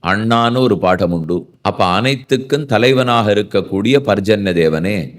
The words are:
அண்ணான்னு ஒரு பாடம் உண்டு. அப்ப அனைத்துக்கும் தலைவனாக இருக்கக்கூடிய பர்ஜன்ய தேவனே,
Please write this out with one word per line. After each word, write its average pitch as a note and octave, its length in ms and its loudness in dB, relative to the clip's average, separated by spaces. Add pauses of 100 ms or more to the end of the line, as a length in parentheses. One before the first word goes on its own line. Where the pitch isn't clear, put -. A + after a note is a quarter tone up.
அண்ணான்னு A#2 500 0
ஒரு A#2+ 200 2
பாடம் F2+ 340 0
உண்டு. E2+ 340 -4 (160)
அப்ப G2 240 0
அனைத்துக்கும் C3 800 -2
தலைவனாக A#2+ 680 2
இருக்கக்கூடிய G2+ 640 0
பர்ஜன்ய G2+ 560 0
தேவனே, E2 640 -2